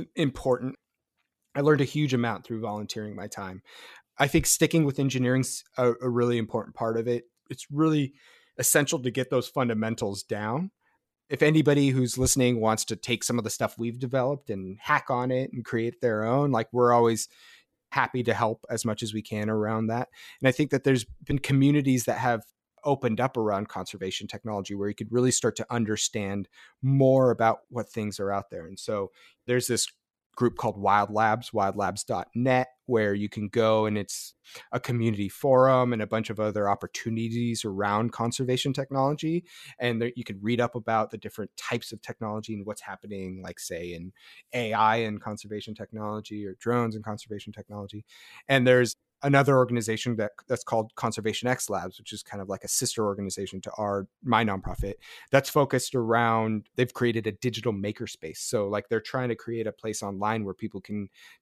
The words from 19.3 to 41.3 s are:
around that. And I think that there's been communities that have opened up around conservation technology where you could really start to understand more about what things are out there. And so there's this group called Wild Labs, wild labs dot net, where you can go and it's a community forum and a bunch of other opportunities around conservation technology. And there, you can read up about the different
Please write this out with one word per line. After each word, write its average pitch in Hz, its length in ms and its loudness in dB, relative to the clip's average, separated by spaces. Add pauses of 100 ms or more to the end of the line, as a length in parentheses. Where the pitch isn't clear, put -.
around 110 380 0
that. 117 220 -2 (320)
And 131 80 6
I - 20 4
think 147 200 0
that 135 120 0
there's 127 220 4 (180)
been 139 160 -2
communities 135 640 4
that 117 120 0
have 120 260 0 (400)
opened 131 380 0
up 131 160 0
around 104 320 0
conservation 95 580 -8
technology 101 480 -6
where 101 140 -2
you 104 60 -6
could 110 160 -8
really 123 200 4
start - 240 0
to 113 140 -6
understand 104 800 -2 (320)
more 131 500 6
about 113 280 4 (100)
what 117 200 -6
things 104 300 -6
are 98 120 -2
out 98 200 -4
there. 85 160 -10
And 95 100 -16
so 101 340 -4 (360)
there's 123 200 2
this 117 200 0 (480)
group 120 220 2
called 104 200 -2
Wild 101 340 4
Labs, 110 420 2
wild 98 220 2
labs 98 280 -2
dot 101 320 -4
net, 127 320 2 (180)
where 110 280 2
you 104 160 -4
can 104 180 -6
go 110 380 4
and 107 120 0
it's - 360 -8 (380)
a 123 80 -2
community 113 480 0
forum 127 640 6
and 110 100 -2
a 104 60 -4
bunch 110 220 -2
of 107 100 -6
other 104 300 0
opportunities 113 960 -2
around 104 460 0
conservation 127 640 -2
technology. 147 680 -2 (360)
And 120 220 0
there, 120 140 -2
you 120 80 -8
can 98 180 -12
read 117 200 0
up 120 140 -2
about 110 340 0
the 110 80 -10
different 104 400 -10